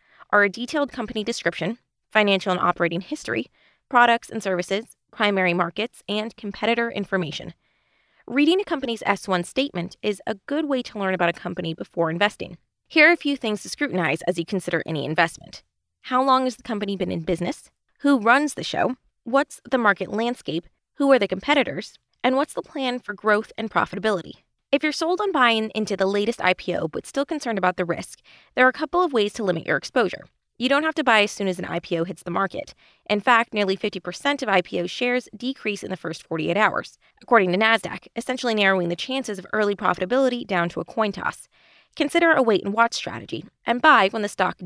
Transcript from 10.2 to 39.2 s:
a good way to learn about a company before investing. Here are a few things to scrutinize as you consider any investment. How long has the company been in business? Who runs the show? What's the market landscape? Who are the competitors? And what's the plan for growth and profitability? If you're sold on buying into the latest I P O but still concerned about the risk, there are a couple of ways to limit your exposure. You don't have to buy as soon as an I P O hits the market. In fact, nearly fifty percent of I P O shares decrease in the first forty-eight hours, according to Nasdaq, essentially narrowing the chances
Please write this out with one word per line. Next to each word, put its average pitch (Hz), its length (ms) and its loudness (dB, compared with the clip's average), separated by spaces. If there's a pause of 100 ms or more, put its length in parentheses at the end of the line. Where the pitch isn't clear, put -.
a 220 80 -2 (100)
good 302 200 -2
way 262 180 -2
to - 160 -10
learn 190 160 0
about 175 140 2
a 170 40 0
company 175 400 -6
before 170 380 -2
investing. 180 480 -2 (280)
Here 311 220 6
are 349 40 6
a 320 40 2
few 285 180 -2
things 214 280 -4
to 196 60 -12
scrutinize 170 580 -2
as 175 100 0
you 170 80 -4
consider 175 400 -4
any 151 180 -4
investment. - 600 -4 (380)
How 254 220 0
long 262 200 4
has 254 120 -2
the - 60 -20
company 202 340 -4
been 185 160 -4
in 175 100 -4
business? 175 500 -4 (300)
Who 285 180 4
runs 269 340 4
the - 100 -8
show? - 340 -2 (260)
What's 269 440 0
the 254 120 0
market 196 320 2
landscape? 220 560 -4 (300)
Who 277 140 4
are 262 60 8
the 202 100 0
competitors? - 680 -2 (260)
And 254 120 4
what's 285 180 0
the - 80 -6
plan 254 380 -4
for 208 160 -10
growth 214 420 2
and 226 140 -6
profitability? 202 640 -2 (380)
If 285 120 2
you're 302 80 0
sold 349 300 -2
on 403 100 -2
buying 226 420 2
into 202 240 -2
the 190 80 2
latest 202 340 -2
I 185 140 2
P - 220 -4
O 160 120 -2
but - 200 -10
still 285 180 -4
concerned 302 320 -4
about 277 200 0
the 180 80 -2
risk, - 340 -6 (340)
there 254 140 6
are - 20 4
a 247 40 2
couple 311 280 0
of 339 100 2
ways 208 220 2
to 226 100 -6
limit 170 220 0
your 147 120 2
exposure. - 480 -2 (360)
You 247 60 2
don't 277 160 2
have 320 120 -2
to 285 100 -2
buy 214 180 6
as 208 80 0
soon 196 160 -4
as 180 100 -2
an 180 60 -8
I 170 160 -4
P 170 180 -4
O 165 60 0
hits 180 180 -8
the 175 100 -8
market. - 440 -4 (340)
In 208 120 0
fact, 233 320 2
nearly 196 240 0
fifty - 240 -6
percent 277 420 -4
of 220 60 -2
I 196 120 4
P 185 200 -4
O 175 60 -4
shares 247 460 -4
decrease 220 500 -6
in - 60 -8
the 156 60 -6
first - 320 -10
forty-eight 165 300 -2
hours, - 420 0 (220)
according 190 320 4
to 185 40 2
Nasdaq, 220 500 0 (100)
essentially 254 360 -2
narrowing 190 360 2
the 175 80 -2
chances 262 420 -6